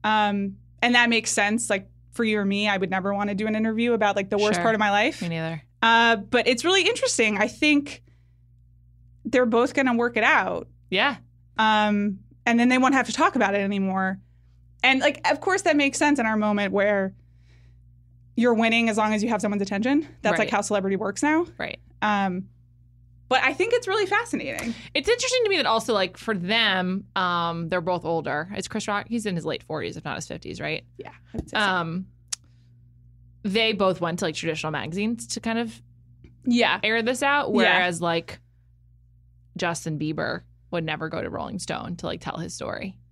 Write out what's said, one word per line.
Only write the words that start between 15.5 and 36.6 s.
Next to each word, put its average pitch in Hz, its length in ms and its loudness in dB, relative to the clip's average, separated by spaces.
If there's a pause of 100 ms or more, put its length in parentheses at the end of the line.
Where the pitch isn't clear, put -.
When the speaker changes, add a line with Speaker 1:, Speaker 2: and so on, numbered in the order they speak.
Speaker 1:
that 311 140 2
makes 277 200 2
sense 294 220 2
in 233 80 0
our 220 100 0
moment 208 360 0
where 196 420 2 (1200)
you're 240 160 4
winning 226 380 2
as 214 80 -2
long 214 160 2
as 208 80 0
you 226 80 -2
have 214 100 0
someone's 202 220 -2
attention. 220 440 0 (140)
That's, 185 180 0
like, 214 80 2
Speaker 2:
Right. - 40 2
Speaker 1:
how 208 100 4
celebrity 196 360 0
works 196 260 -4
now. 311 240 2 (100)
Speaker 2:
Right. - 220 -8 (240)
Speaker 1:
Um, 196 460 0 (800)
but 254 140 4
I 262 120 2
think 403 180 0
it's 480 160 0
really 392 180 2
fascinating. 381 680 -4 (180)
Speaker 2:
It's - 160 -2
interesting 494 360 2
to 427 40 2
me 392 80 2
that 285 100 0
also, 226 280 2
like, 185 240 0
for - 160 -4
them, 190 720 0 (100)
um, 170 540 -2
they're 180 100 0
both 175 240 -2
older. 160 500 -4
It's 196 140 -8
Chris - 180 -6
Rock. 202 220 -4
He's 220 160 -4
in 196 120 -4
his 151 100 -6
late 151 160 -4
forties, 147 340 -8
if - 80 -14
not 143 120 -8
his - 100 -10
fifties, - 340 -12
right? 151 240 -8 (140)
Speaker 1:
Yeah, - 140 -16
I - 240 -18
would - 120 -8
say - 80 -6
so. 220 40 2
Speaker 2:
Um, 185 460 -2 (1400)
they 220 300 0
both 190 300 2
went 170 160 -2
to, - 80 -2
like, 156 80 -4
traditional 160 360 -4
magazines 202 580 -6
to - 120 -8
kind 226 180 -4
of 233 220 -6 (640)
Speaker 1:
Yeah. 226 380 4